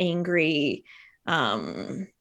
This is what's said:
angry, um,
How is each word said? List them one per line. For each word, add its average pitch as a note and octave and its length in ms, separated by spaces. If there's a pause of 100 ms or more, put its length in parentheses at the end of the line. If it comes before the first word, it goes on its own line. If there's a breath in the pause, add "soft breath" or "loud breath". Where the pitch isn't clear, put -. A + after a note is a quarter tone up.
angry, E3+ 840 (420 soft breath)
um, A#2+ 840 (120)